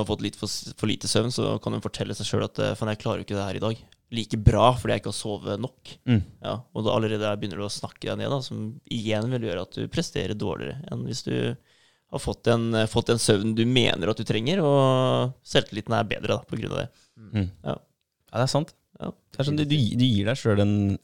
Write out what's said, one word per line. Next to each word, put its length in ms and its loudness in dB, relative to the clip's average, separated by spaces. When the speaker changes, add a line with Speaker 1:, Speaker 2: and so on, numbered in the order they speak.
Speaker 1:
har 20 -10
fått 160 -2
litt 140 -4
for 100 -8
s-, 300 -8
for 100 -4
lite 220 -4
søvn, 240 2
så 280 -2
kan 120 -6
de 80 -4
fortelle 340 -6
seg 140 -6
selv 160 0
at, 160 -10
eh, 160 0
"Faen, 160 -4
jeg 80 -8
klarer 240 -4
jo 0 -
ikke 160 -8
det 80 -4
her 80 -6
i 80 -6
dag 120 -2
like 260 -4
bra, 300 6
fordi 160 -2
jeg 80 0
ikke 80 -6
har 80 -6
sovet 400 -4
nok." 380 -10
Speaker 2:
Mm. 160 4
Speaker 1:
Ja, 200 -6
og 120 -4
da 100 2
allerede 240 0
der 180 0
begynner 220 -6
du 80 -6
å 60 -6
snakke 340 -10
deg 120 -4
ned, 120 -4
da, 100 -2
som 200 -8
igjen 400 -2
vil 220 -4
gjøre 160 -4
at 80 -18
du 140 -6
presterer 500 -4
dårligere 540 -6
enn 120 -6
hvis 220 -6
du 80 -2
har 100 -6
fått 240 -4
en, 300 4
eh, 100 4
fått 240 2
en 80 4
søvn 380 4
du 100 4
mener 420 4
at 80 0
du 60 -6
trenger, 400 0
og 800 4
selvtilliten 560 0
er 80 2
bedre, 220 -4
da, 180 2
på 160 -10
grunn 80 -6
av 140 -2
det. 40 -10
Speaker 2:
Mm. 320 -2
Speaker 1:
Ja. 100 -2
Speaker 2:
Ja, 640 -12
det 80 4
er 80 0
sant. 200 0
Speaker 1:
Ja. 100 -6
Speaker 2:
Det 80 -4
er 40 2
sånn, 140 0
du, 80 4
du 80 2
gi-, 240 2
du 80 6
gir 240 4
deg 80 0
selv 240 4
en, 420 4